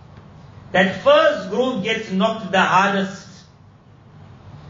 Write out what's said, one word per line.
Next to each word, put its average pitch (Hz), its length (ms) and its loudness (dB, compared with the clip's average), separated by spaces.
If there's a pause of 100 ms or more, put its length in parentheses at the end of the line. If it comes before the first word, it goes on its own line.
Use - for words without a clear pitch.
(720)
That 185 300 0
first 285 460 4
group 240 340 -2
gets 214 280 -6
knocked 190 420 -4
the 190 80 2
hardest. 190 640 0 (1400)